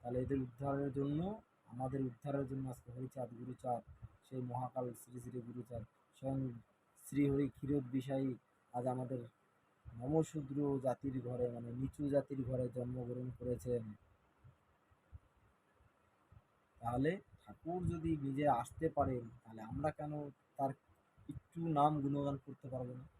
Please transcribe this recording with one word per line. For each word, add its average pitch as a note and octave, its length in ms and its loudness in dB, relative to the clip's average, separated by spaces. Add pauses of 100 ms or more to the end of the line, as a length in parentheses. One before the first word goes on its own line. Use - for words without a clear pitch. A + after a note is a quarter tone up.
তাহলে B2 180 0
এদের C3+ 200 2
উদ্ধারের C#3 540 0
জন্য, D#3 480 0 (240)
আমাদের C3 360 -2
উদ্ধারের C#3 460 -2
জন্য C3+ 220 -2
আজকে B2 220 -10
হরিচাঁদ, B2+ 420 -8
গুরুচাঁদ, B2 500 -4 (460)
সেই C3 120 -6
মহাকাল B2 520 -4
শ্রী B2 260 -14
শ্রী A#2+ 220 -8
গুরুচাঁদ, A#2+ 420 -8 (320)
স্বয়ং C3+ 360 0 (520)
শ্রীহরি C#3 460 4
ক্ষীরোদ C#3 340 2
বিষয়ী C3 520 2 (380)
আজ B2 140 0
আমাদের B2+ 400 -2 (680)
নমশূদ্র C#3 880 2
জাতির C3 380 0
ঘরে, B2 300 0
মানে A#2 200 -8
নিচু C3+ 380 -2
জাতির C3+ 320 2
ঘরে B2+ 340 0
জন্মগ্রহণ B2 640 -4
করেছেন। A#2+ 540 -2 (2750)
তাহলে C3+ 420 2 (240)
ঠাকুর F3 420 -4
যদি E3 300 2
নিজে C#3 300 2
আসতে - 420 4
পারেন, B2+ 400 2 (140)
তাহলে A2 180 -14
আমরা C3 300 -2
কেন D3 380 -4
তার - 400 -4 (600)
একটু - 380 -6
নাম D3+ 340 6
গুণগান C#3 440 2
করতে C3 240 -12
পারবো B2 240 -4
না? B2+ 100 -10 (160)